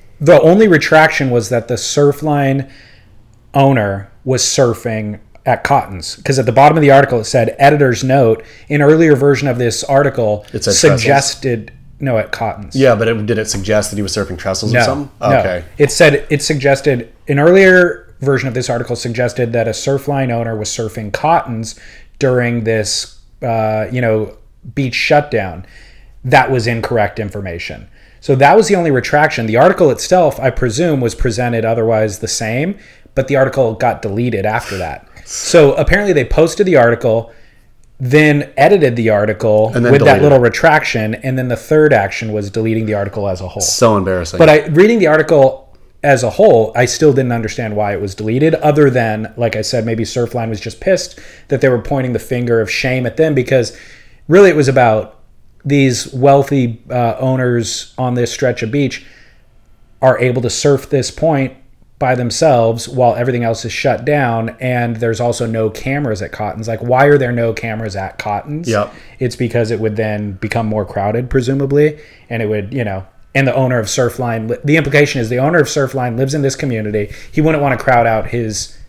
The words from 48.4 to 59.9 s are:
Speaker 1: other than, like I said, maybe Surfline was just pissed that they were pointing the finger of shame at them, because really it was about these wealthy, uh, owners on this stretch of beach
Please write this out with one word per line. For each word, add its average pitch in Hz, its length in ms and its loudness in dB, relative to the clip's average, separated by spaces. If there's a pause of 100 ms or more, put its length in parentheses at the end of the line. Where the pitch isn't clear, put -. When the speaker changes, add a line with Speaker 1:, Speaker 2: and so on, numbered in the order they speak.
Speaker 1:
other 147 320 2
than, 113 480 -2
like 113 200 -2
I 110 60 -4
said, 113 220 -4
maybe 113 200 -4
Surfline 117 440 -4
was 110 120 -8
just - 200 -12
pissed - 380 -2 (300)
that 135 120 -2
they 135 80 4
were 123 140 0
pointing 131 300 -4
the 110 80 -4
finger 120 400 -2
of 104 100 -2
shame 127 340 -4
at 117 120 -6
them, 156 180 0
because 127 420 0 (520)
really 185 220 8
it 151 60 0
was 143 120 2
about 117 500 0 (460)
these 139 480 0
wealthy, 139 760 2
uh, 120 300 -2
owners 123 800 -2
on 127 160 -2
this 120 160 -2
stretch 123 320 -2
of 110 80 -4
beach 135 340 -2 (960)